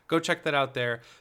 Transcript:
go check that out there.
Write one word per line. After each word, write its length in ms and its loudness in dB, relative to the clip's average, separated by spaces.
go 120 2
check 240 -2
that 100 0
out 200 2
there. 260 -2